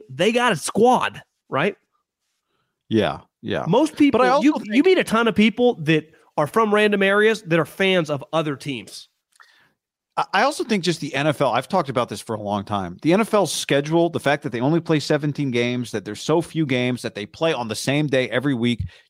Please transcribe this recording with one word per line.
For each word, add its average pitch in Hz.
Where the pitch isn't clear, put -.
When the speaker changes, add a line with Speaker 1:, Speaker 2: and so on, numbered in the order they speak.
Speaker 1:
they 165
got 240
a 165
squad, 196
right? 151
Speaker 2:
Yeah, 85
yeah. 87
Speaker 1:
Most 269
people, 285
Speaker 2:
But 254
I -
also 277
Speaker 1:
you, 302
Speaker 2:
think 233
Speaker 1:
you 277
meet 370
a 233
ton 226
of 202
people 233
that 156
are 147
from 220
random 208
areas 208
that 165
are 160
fans 185
of 139
other 156
teams. -
Speaker 2:
I, 156
I 190
also 302
think 208
just 170
the 147
N 143
F 147
L, 127
I've 123
talked 160
about 120
this 101
for 113
a 107
long 101
time. 95
The 151
N 214
F 214
L 196
schedule, 156
the 147
fact 143
that 135
they 120
only 156
play 160
seventeen 143
games, 120
that 98
there's 104
so 160
few 160
games, 123
that 113
they 104
play 160
on 120
the 107
same 147
day 127
every 127
week, 120